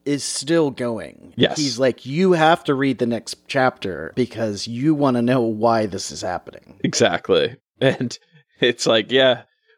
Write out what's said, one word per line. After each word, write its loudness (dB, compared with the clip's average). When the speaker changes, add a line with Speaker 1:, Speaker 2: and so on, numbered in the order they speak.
Speaker 1:
is -2
still 0
going." -10
Speaker 2:
Yes. 2
Speaker 1:
He's -2
like, 0
"You 2
have 4
to 0
read 0
the 0
next -6
chapter -2
because -4
you 0
wanna 2
know 2
why 0
this -8
is -14
happening." -10
Speaker 2:
Exactly. 0
And 0
it's 0
like, 2
"Yeah, 2